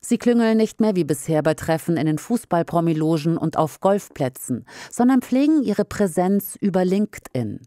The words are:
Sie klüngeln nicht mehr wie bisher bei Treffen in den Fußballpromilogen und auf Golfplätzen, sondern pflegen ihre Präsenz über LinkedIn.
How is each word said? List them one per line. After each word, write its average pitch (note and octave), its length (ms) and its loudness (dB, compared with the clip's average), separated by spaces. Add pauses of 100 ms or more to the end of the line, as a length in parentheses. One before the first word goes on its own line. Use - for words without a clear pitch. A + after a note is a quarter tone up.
Sie - 180 -2
klüngeln A#3 380 2
nicht A3 240 0
mehr G#3+ 140 2
wie F3 100 0
bisher D3+ 380 -2
bei D#3 120 2
Treffen E3 420 -2
in D#3 100 0
den D#3 120 0
Fußballpromilogen E3 1200 0
und - 180 -4
auf - 240 -2
Golfplätzen, C#3+ 840 -2 (260)
sondern B3+ 300 2
pflegen D4 400 2
ihre G3+ 220 0
Präsenz G3 760 0
über F#3 240 2
LinkedIn. F3+ 840 -4